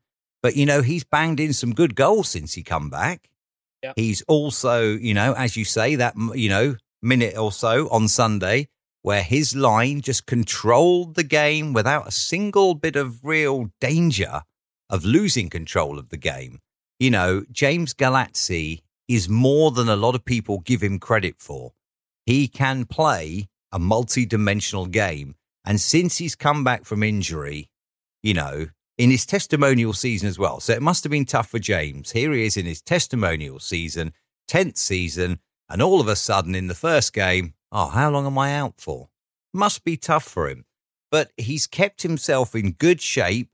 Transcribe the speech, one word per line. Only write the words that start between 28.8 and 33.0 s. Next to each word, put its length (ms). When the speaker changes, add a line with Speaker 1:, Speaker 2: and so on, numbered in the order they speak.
Speaker 1:
in 140
his 140
testimonial 680
season 340
as 100
well. 220
So 140
it 80
must 240
have 60
been 120
tough 240
for 100
James. 540
Here 220
he 100
is 140
in 80
his 160
testimonial 800